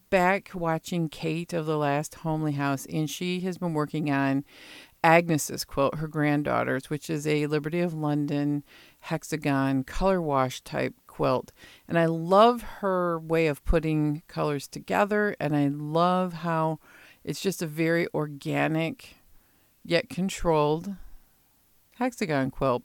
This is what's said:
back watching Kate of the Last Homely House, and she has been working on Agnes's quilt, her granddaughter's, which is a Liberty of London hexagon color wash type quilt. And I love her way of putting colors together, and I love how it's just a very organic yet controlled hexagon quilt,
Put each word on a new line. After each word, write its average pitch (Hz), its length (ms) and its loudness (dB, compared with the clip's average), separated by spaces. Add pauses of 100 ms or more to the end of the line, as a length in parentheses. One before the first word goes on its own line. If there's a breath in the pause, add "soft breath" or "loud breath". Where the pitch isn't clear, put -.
back 190 440 2
watching 165 560 -2
Kate 165 440 -6
of 165 120 -2
the 156 120 0
Last 147 380 0
Homely 156 380 -2
House, 139 320 -2
and 156 240 -2
she 180 320 -4
has 185 160 -4
been 170 160 -4
working 147 380 -2
on 139 340 2 (580 loud breath)
Agnes's 165 640 4
quilt, - 300 0
her 156 120 -6
granddaughter's, 143 840 0
which 151 200 -6
is 151 180 -2
a 151 200 0
Liberty 151 320 -2
of 175 140 0
London 147 720 0 (360 loud breath)
hexagon 139 840 -2
color 185 380 0
wash 135 400 0
type 131 320 -4 (140)
quilt. - 440 -2 (360 loud breath)
And 170 100 0
I 165 80 4
love 190 560 4 (180)
her 180 400 0
way 160 280 2
of 143 180 -2
putting 156 600 2
colors 151 400 -4
together, 202 720 0
and 147 160 0
I 143 120 4
love 170 640 0
how 160 460 -2 (440 loud breath)
it's - 180 -8
just 185 220 -4
a 165 40 -6
very 165 460 0
organic 151 1000 -2 (680 soft breath)
yet 170 260 0
controlled 170 840 0 (1000 soft breath)
hexagon 156 560 -2
quilt, 123 340 0